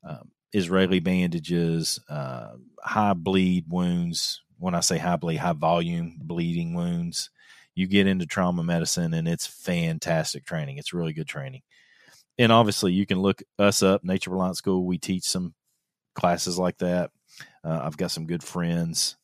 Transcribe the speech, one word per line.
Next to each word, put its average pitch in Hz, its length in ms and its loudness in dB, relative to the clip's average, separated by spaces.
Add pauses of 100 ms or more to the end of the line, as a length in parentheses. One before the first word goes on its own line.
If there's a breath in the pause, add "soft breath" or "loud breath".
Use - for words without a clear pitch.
um, 76 280 -14 (220)
Israeli 95 480 4
bandages, 85 960 0 (100)
uh, 64 440 -10 (280)
high 104 340 2
bleed 90 540 2
wounds. 87 760 -2 (160)
When 90 160 -4
I 85 60 0
say 87 160 0
high 85 200 0
bleed, 82 200 -2
high 85 160 -2
volume 85 720 0
bleeding 85 520 -2
wounds. 85 560 -4 (440 soft breath)
You 92 120 -2
get 98 200 4
into 92 180 2
trauma 90 380 0
medicine, 82 500 0
and 82 160 0
it's 85 180 -2
fantastic 82 1000 -2
training. 71 320 -8
It's - 160 -10
really 82 180 -2
good 80 160 -6
training. 135 320 -12 (760 soft breath)
And 117 140 6
obviously, 104 420 6
you 98 100 4
can 95 160 0
look 98 220 2 (160)
us 101 240 4
up, 98 200 4
Nature 92 280 -2
Reliance 92 280 -2
School. 92 280 0
We 90 100 0
teach 92 280 -4
some - 300 -4 (600)
classes 87 440 0
like 90 200 0
that. 90 320 0 (520 loud breath)
Uh, 80 200 -4
I've 76 160 -6
got 90 120 -2
some 80 160 -6
good 85 160 -4
friends 85 800 -2